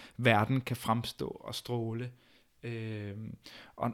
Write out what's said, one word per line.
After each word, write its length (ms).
verden 440
kan 160
fremstå 520
og 260
stråle. 580
Øhm, 720
og, 180